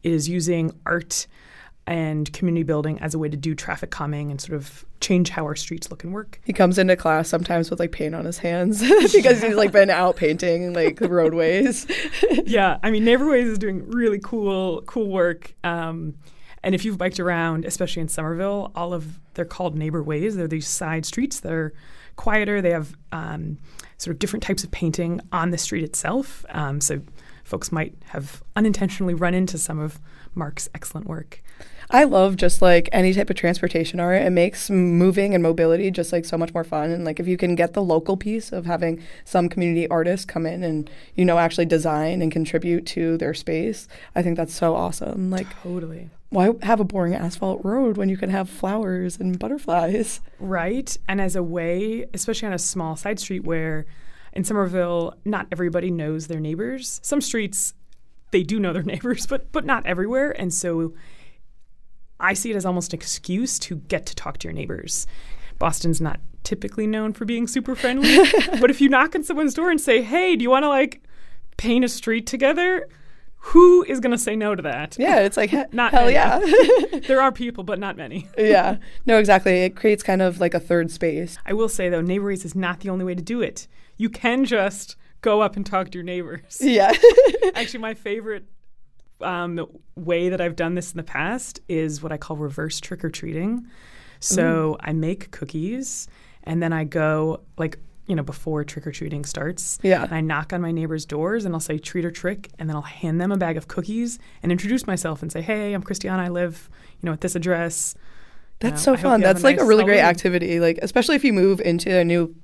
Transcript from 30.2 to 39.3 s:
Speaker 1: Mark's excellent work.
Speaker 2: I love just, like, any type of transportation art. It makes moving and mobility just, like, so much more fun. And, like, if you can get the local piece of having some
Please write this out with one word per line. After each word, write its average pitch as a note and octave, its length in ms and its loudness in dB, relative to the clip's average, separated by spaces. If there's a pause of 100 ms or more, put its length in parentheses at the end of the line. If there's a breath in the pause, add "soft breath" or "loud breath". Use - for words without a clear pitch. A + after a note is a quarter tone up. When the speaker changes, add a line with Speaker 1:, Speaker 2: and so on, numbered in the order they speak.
Speaker 1:
Mark's D3+ 400 -8
excellent - 320 -12
work. D#3+ 360 -12 (460 loud breath)
Speaker 2:
I C4 140 8
love F#3+ 340 6
just, F3+ 240 6
like, F3 300 8
any F#3 240 4
type G3+ 160 0
of F#3+ 60 0
transportation E3+ 640 0
art. F3+ 200 2
It F3+ 120 2
makes F3+ 360 2
moving F#3 680 4
and F3 80 4
mobility E3 500 4
just, F3 200 -4
like, E3+ 120 0
so E3+ 120 -6
much E3 160 -2
more E3 120 -4
fun. D#3 260 -4
And, E3+ 140 -4
like, D#3 160 -6
if E3+ 80 -2
you F3+ 80 0
can F3 180 0
get E3+ 200 0
the G3+ 80 0
local E3+ 340 0
piece G#3 360 -6
of E3+ 140 -6
having E3 340 -2 (240 loud breath)
some F3 240 2